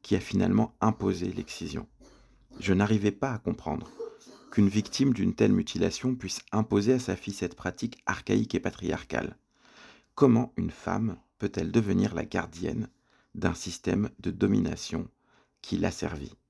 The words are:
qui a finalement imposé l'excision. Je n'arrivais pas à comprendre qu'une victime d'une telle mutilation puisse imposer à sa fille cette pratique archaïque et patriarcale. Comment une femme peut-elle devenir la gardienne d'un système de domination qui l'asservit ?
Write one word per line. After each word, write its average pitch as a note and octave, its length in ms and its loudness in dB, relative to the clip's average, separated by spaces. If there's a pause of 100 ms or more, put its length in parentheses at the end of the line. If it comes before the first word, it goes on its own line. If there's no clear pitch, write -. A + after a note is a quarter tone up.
qui G2+ 120 0
a G2 40 0
finalement G2 600 2
imposé F#2+ 540 0
l'excision. - 540 -8 (720)
Je G2 120 0
n'arrivais G#2 400 4
pas C3+ 200 -4
à A2+ 80 -4
comprendre - 500 -4 (640)
qu'une G2+ 180 6
victime G#2+ 420 2
d'une F#2+ 220 2
telle G#2 200 4
mutilation F2+ 600 0
puisse G2+ 380 -8
imposer G#2 420 2
à B2+ 60 2
sa F#2+ 160 -2
fille G2 180 -10
cette F2+ 220 -6
pratique - 500 -6
archaïque G2+ 480 0
et F2+ 60 0
patriarcale. - 800 -6 (760)
Comment B2 420 4
une F2 140 -2
femme G2 480 -4 (220)
peut-elle F#2 320 -4
devenir G2 420 2
la D#2 100 -4
gardienne E2+ 640 -4 (460)
d'un E2+ 220 -2
système F#2+ 640 -2
de - 100 -4
domination G2 800 0 (540)
qui - 160 -4
l'asservit ? D#2+ 560 -4 (140)